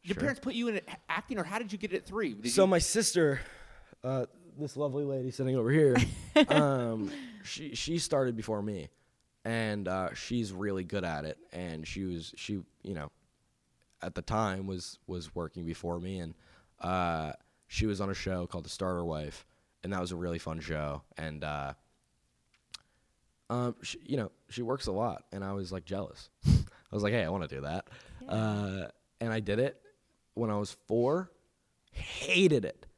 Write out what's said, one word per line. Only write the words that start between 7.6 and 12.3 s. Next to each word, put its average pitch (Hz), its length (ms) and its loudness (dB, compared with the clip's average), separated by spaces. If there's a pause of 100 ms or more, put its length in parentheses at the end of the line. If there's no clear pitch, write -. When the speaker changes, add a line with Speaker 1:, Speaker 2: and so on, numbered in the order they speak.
Speaker 2:
she 160 220 -2
started 135 400 2
before 107 240 -2
me, 101 280 -4 (540)
and, 110 440 -2
uh, 92 260 0
she's 113 400 -4
really 95 300 -2
good 92 200 -4
at 78 220 -2
it. 78 120 -6 (140)
And 80 360 -8
she 98 180 -6
was, 85 320 -6